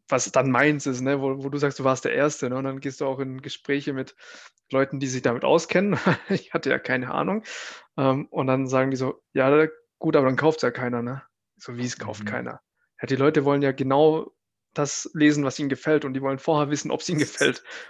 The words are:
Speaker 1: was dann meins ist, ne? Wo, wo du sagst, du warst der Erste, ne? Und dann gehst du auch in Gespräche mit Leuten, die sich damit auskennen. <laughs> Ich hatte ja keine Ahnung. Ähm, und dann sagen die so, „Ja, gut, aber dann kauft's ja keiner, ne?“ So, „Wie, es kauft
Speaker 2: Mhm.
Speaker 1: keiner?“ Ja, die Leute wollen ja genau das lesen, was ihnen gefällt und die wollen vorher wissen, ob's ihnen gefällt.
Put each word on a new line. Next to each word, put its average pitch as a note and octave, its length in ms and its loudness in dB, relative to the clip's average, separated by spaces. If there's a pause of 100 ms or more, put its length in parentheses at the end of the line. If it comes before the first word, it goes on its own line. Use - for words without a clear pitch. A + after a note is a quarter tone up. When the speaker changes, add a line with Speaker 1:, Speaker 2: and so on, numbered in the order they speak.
Speaker 1:
was B2+ 240 0
dann C3+ 200 4
meins C#3+ 340 2
ist, B2+ 160 -4
ne? C#3 200 0
Wo, C3+ 220 -4
wo C#3 60 -4
du C#3+ 80 -4
sagst, C#3+ 220 -2
du C3 40 -6
warst C3 220 2
der A#2 80 -2
Erste, C#3+ 360 0
ne? B2+ 80 -4
Und C3+ 60 -6
dann C3+ 160 -6
gehst C3+ 220 -8
du C#3+ 40 -2
auch C3+ 140 -4
in C3 220 -8
Gespräche C#3 520 -4
mit C3 220 -8 (560)
Leuten, C3+ 280 0
die C#3 80 -4
sich B2+ 140 -4
damit A#2+ 220 0
auskennen. E3+ 540 2
<laughs> - 320 0
Ich - 240 -4
hatte D3 160 -2
ja C3 100 2
keine B2+ 320 -4
Ahnung. F#3+ 320 -2 (540)
Ähm, C3+ 320 2
und C#3+ 180 -2
dann C3 200 0
sagen C3 240 2
die C3+ 60 -2
so, C3 240 -4 (120)
„Ja, D3 340 6 (320)
gut, D#3+ 160 2
aber C#3 100 6
dann C3 100 2
kauft's D#3 280 2
ja B2 80 2
keiner, A#2+ 300 -4
ne?“ B2+ 200 -8 (360)
So, - 200 -16
„Wie, B2 80 -4
es B2 120 -8
kauft G#2 260 -10
Speaker 2:
Mhm. - 20 -6
Speaker 1:
keiner?“ A#2+ 360 -8 (380)
Ja, C3 60 -8
die C3 100 0
Leute C#3+ 280 4
wollen C#3+ 180 2
ja C#3 100 2
genau C#3 600 2 (420)
das - 400 -4
lesen, D3 300 4
was C3 140 -4
ihnen C#3+ 120 -2
gefällt D3 340 0
und C3 100 -6
die C3+ 80 -6
wollen C3+ 160 -2
vorher D3 320 0
wissen, D3 200 -4
ob's - 180 -4
ihnen E3+ 100 0
gefällt. C#3 460 -2 (260)